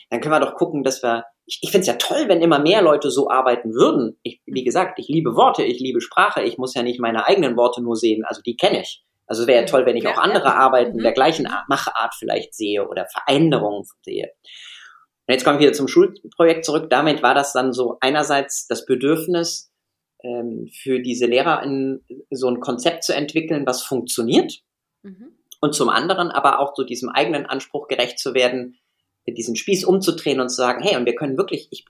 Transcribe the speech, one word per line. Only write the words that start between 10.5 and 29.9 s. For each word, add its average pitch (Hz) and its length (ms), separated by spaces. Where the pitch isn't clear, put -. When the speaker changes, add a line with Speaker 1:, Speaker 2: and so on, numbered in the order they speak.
Speaker 1:
Arbeiten 123 420
Speaker 2:
Mhm. 113 60
Speaker 1:
der 113 100
gleichen 151 320
Speaker 2:
Mhm. - 60
Speaker 1:
Ar-, 98 180
Machart - 480
vielleicht 110 360
sehe 104 340
oder 95 180
Veränderungen 123 800
sehe. - 280
Und 123 60
jetzt 127 100
komme 143 140
ich 147 60
wieder 143 100
zum 139 140
Schulprojekt 165 800
zurück. 160 240
Damit 143 340
war 123 100
das 139 200
dann 131 200
so 123 280
einerseits 147 680
das - 180
Bedürfnis, 160 840
ähm, 117 480
für 131 280
diese 123 260
LehrerInnen 135 800
so 131 160
ein 123 120
Konzept 123 440
zu - 100
entwickeln, 151 520
was 123 180
funktioniert. 127 800
Speaker 2:
Mhm. 202 340
Speaker 1:
Und 147 140
zum 127 140
anderen 175 400
aber 139 300
auch 139 160
so 135 80
diesem - 260
eigenen 147 360
Anspruch 135 420
gerecht - 320
zu 131 140
werden, 123 440
diesen 117 280
Spieß 196 300
umzudrehen 165 540